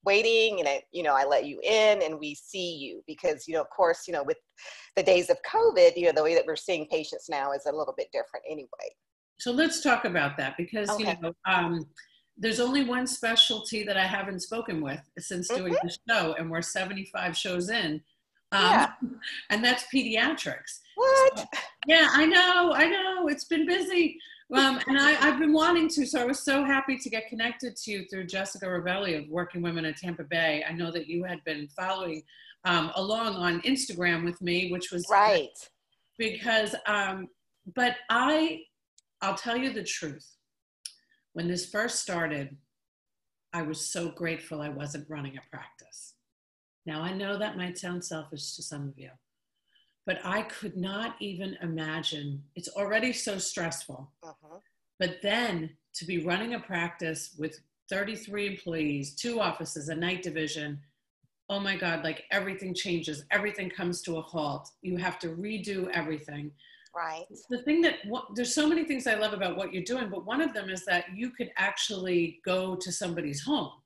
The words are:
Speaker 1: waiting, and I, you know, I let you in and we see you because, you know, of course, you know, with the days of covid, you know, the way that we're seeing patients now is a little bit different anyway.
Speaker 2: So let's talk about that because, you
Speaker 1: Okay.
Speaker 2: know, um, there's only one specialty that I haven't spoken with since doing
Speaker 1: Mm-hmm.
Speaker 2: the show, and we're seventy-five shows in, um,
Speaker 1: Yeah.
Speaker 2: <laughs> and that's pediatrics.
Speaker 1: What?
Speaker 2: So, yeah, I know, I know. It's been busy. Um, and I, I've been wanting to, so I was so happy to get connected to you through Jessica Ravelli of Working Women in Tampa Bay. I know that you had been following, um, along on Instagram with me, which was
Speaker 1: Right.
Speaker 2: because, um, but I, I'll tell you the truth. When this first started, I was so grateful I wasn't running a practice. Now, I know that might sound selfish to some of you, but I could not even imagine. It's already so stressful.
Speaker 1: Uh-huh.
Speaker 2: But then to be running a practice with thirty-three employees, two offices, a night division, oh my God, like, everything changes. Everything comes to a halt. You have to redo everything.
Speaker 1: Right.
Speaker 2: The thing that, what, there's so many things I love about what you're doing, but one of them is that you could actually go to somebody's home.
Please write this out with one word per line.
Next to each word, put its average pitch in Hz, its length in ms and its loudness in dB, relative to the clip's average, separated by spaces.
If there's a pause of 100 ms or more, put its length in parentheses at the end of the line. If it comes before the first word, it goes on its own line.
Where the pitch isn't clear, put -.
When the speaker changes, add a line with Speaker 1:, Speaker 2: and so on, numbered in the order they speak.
Speaker 1:
waiting, 220 540 4
and 151 60 2
I, 139 140 2 (120)
you 175 100 -4
know, 147 120 4
I 135 120 6
let 127 180 4
you 143 180 -8
in 214 400 6
and 156 160 -2
we 147 160 -8
see 180 420 -8
you 127 300 -12
because, 151 400 -2
you 160 60 -8
know, 160 80 0
of 139 80 -4
course, 170 400 2
you 170 60 -4
know, 143 100 -2
with 156 140 -2 (580)
the 196 60 4
days 180 260 6
of 170 140 6
covid, 381 520 8
you 175 120 2
know, 160 60 6
the 151 100 4
way 160 120 4
that 165 120 6
we're 156 100 -2
seeing 156 300 -2
patients 156 420 -4
now 139 240 -2
is 139 140 -4
a 147 40 0
little 151 240 -2
bit - 160 -6
different - 380 -6
anyway. 147 200 -10 (720)
Speaker 2:
So 247 120 -2
let's 302 300 2
talk 240 240 4
about 147 320 0
that 135 180 -4
because, 202 320 -4 (100)
you 214 80 0
Speaker 1:
Okay. 170 140 -2
Speaker 2:
know, 165 140 -6 (120)
um, 170 400 2 (520)
there's 220 220 0
only 262 220 4
one 247 240 0
specialty 226 800 2
that 196 140 0
I 190 80 4
haven't 190 340 -4
spoken 220 400 -6
with 139 220 -6 (160)
since 175 300 -6
doing 185 260 0
Speaker 1:
Mm-hmm. 269 120 2
Speaker 2:
the - 280 -2
show, 170 240 2
and 165 120 -4
we're 165 120 -2
seventy-five 190 720 -4
shows 180 320 -2
in, 175 320 -2 (520)
um, 190 180 6
Speaker 1:
Yeah. 170 220 6 (280)
Speaker 2:
<laughs> - 300 -10
and 214 120 2
that's 247 220 4 (100)
pediatrics. 220 840 0 (140)
Speaker 1:
What? 539 460 8
Speaker 2:
So, - 40 -6 (420)
yeah, 311 240 10
I 285 140 8
know, 359 480 8
I 277 140 6
know. 370 420 0
It's 285 160 -2
been 320 220 2
busy. 359 520 2 (340)
Um, 262 360 6
and 277 100 4
I, 294 160 8 (100)
I've 277 140 6
been 302 140 4
wanting 320 380 6
to, 285 140 0
so 247 160 0
I 240 40 2
was 262 160 0
so 277 240 2
happy 269 340 2
to - 100 -10
get 220 200 -4
connected 233 480 -4
to - 160 -10
you 190 180 -6
through 190 160 -6
Jessica 196 400 -6
Ravelli 180 500 -2
of 151 140 -8
Working 175 320 -4
Women 165 220 -2
in 156 100 -4
Tampa 170 300 -8
Bay. 156 440 0
I 160 40 -6
know 170 180 -4
that 165 160 -6
you 170 160 -4
had 180 220 -6
been 147 240 -6
following, 185 560 -6 (400)
um, 165 320 2
along 208 400 -2
on 175 240 0
Instagram 175 640 0
with 175 180 -4
me, 175 300 0
which 180 180 -6
was 175 180 -4
Speaker 1:
Right. 202 480 6 (640)
Speaker 2:
because, 220 560 0 (140)
um, 196 400 -2 (480)
but 247 180 2 (140)
I, 311 560 2 (580)
I'll 196 140 0
tell 233 200 -2
you 254 160 0
the 202 120 -6
truth. - 440 -8 (1080)
When 170 120 -4
this 175 240 -4
first 220 300 -2
started, 151 560 -4 (960)
I 170 100 -6
was 156 180 -6
so 170 280 -4
grateful 160 520 -6
I 147 80 -8
wasn't 143 400 -10
running 139 300 -10
a - 100 -20
practice. - 680 -20 (720)
Now, 156 160 -6
I 180 100 -4
know 196 260 -4
that 208 180 -4
might 180 220 -6
sound 175 260 -8
selfish 151 520 -10
to - 80 -12
some 143 240 -10
of 131 100 -16
you, 131 120 -20 (960)
but 185 180 -2
I 196 180 -4
could 196 340 -10
not 196 440 -6
even 190 420 -8
imagine. 156 800 -6 (140)
It's 175 140 -12
already 214 420 -2
so 202 260 -4
stressful. 156 720 -8 (140)
Speaker 1:
Uh-huh. 156 340 -20 (400)
Speaker 2:
But 180 240 -4
then 202 480 -2 (240)
to - 100 -12
be 170 200 -4
running 208 300 -2
a 208 60 -8
practice 170 800 -6
with 156 220 -8 (280)
thirty-three 202 580 -6
employees, 156 680 -4
two 233 260 -4
offices, 160 480 -4
a 165 60 -4
night 180 280 -4
division, 151 580 -6 (680)
oh 202 120 -4
my 196 160 -2
God, 170 260 -2
like, 156 300 -6
everything 190 420 -4
changes. 156 560 -4
Everything 202 400 -2
comes 175 320 -4
to 165 140 -6
a 156 60 -6
halt. 147 460 -6 (140)
You 180 140 -4
have 175 240 -4
to 170 80 -6
redo 190 640 -6
everything. 151 580 -6 (440)
Speaker 1:
Right. 165 300 -6 (260)
Speaker 2:
The 240 120 -4
thing 311 200 4
that, 330 140 4 (100)
what, 233 180 -6 (100)
there's 240 200 -2
so 302 140 4
many 330 160 4
things 277 220 -4
I 226 80 2
love 208 180 0
about 185 240 -2
what 190 160 -6
you're 180 120 -6
doing, 247 260 -4
but 185 160 -10
one 247 140 -2
of 285 140 -2
them 196 160 -6
is 185 160 -8
that 175 180 2 (100)
you 240 160 -6
could 226 260 -8
actually 185 880 0
go 185 300 0
to 185 160 -8
somebody's 165 520 -6
home. 240 280 -2 (160)